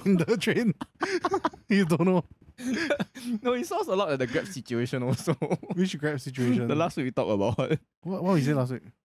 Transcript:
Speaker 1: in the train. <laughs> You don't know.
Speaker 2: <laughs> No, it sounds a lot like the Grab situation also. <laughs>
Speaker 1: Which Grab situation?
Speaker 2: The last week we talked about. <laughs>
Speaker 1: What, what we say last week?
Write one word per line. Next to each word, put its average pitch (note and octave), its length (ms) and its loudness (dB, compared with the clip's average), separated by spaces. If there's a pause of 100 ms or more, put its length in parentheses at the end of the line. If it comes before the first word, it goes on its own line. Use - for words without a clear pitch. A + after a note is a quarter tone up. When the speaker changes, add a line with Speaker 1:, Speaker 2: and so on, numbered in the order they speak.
Speaker 1:
in F#3+ 120 6
the G3 200 2
train. G#3+ 360 2 (280)
<laughs> F#4 640 -2
You G3 180 4
don't E3+ 200 2
know. F#3 180 4 (340)
Speaker 2:
<laughs> B3+ 60 -16 (800)
No, B3 120 0
it B3+ 120 -2
sounds F4 220 -2
a G3+ 80 0
lot G3 140 2
like C#3 100 0
the B2+ 80 0
Grab C3 180 -2
situation B2 560 -4
also. C3 320 0
<laughs> - 400 -4
Speaker 1:
Which F#3 240 0
Grab D3 240 -2
situation? B2 460 0
Speaker 2:
The C#3+ 80 0
last D#3+ 200 0
week C#3+ 100 -2
we B2+ 60 -2
talked G#2+ 200 0
about. G#2 260 2
<laughs> C#3 220 0 (260)
Speaker 1:
What, F3+ 180 -6
what F#3+ 120 2
we D#3 80 4
say D3 100 0
last C3 180 0
week? A#2+ 120 -8 (220)